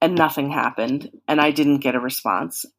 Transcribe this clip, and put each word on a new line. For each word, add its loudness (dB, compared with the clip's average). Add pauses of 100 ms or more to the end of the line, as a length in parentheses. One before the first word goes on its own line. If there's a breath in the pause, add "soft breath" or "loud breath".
and 2
nothing 0
happened, -2 (200)
and 2
I 4
didn't 2
get 0
a 0
response. -4 (120)